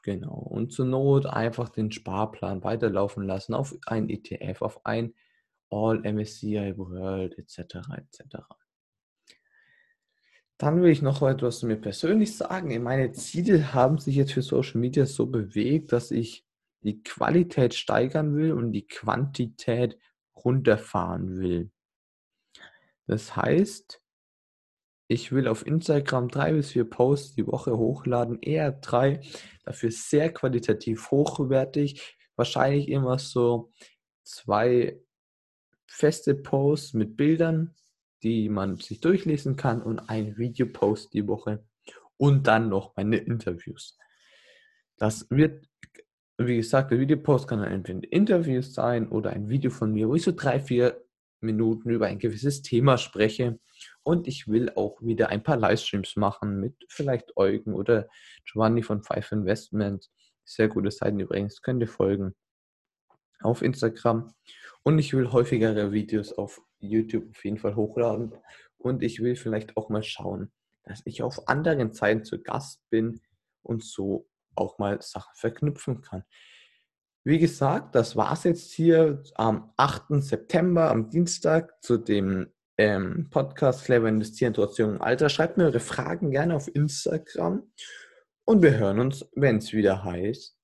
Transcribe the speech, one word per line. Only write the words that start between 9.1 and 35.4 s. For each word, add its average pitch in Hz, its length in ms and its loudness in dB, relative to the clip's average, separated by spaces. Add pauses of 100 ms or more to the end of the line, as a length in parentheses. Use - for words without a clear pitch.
Dann 160 240 2
will 170 80 8
ich 147 120 4
noch 135 200 0
etwas 135 380 0
zu 123 60 -4
mir 110 100 0
persönlich 185 600 0
sagen. 156 460 -4
Meine 127 300 0
Ziele 160 640 2
haben 135 240 4
sich 139 180 -2
jetzt 139 160 2
für 131 100 0
Social 131 380 0
Media 127 260 2
so 117 200 0
bewegt, 120 680 -2
dass 120 200 0
ich - 340 -6 (360)
die 107 200 -6
Qualität 160 720 2
steigern 143 640 0
will 156 160 2
und 117 200 -2
die 101 140 -4
Quantität 120 1120 -2 (380)
runterfahren 92 1000 0
will. 90 320 -2 (1400)
Das - 300 -4
heißt, - 640 -2 (1080)
ich 113 240 -2
will 127 160 2
auf 113 180 -2
Instagram 143 640 0
drei 143 240 0
bis 147 180 0
vier 120 180 0
Posts 139 460 2
die - 140 -2
Woche 123 280 -2
hochladen, 120 640 0
eher 151 320 0
drei, 139 480 0 (440)
dafür - 260 -4
sehr 147 420 0
qualitativ 120 800 -2
hochwertig, 139 1040 0 (200)
wahrscheinlich 139 520 0
immer 127 300 0
so 120 540 0 (500)
zwei 117 800 0 (840)